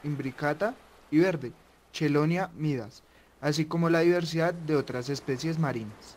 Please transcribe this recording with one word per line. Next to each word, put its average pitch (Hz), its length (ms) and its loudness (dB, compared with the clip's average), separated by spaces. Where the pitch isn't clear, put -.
imbricata 147 720 -2
y 147 80 4
verde, 160 340 2
Chelonia 156 640 2
midas, 135 460 -4
así 151 240 0
como 165 240 0
la 165 120 4
diversidad 170 520 2
de 156 220 -4
otras 127 340 -2
especies 143 480 -4
marinas. 117 600 -4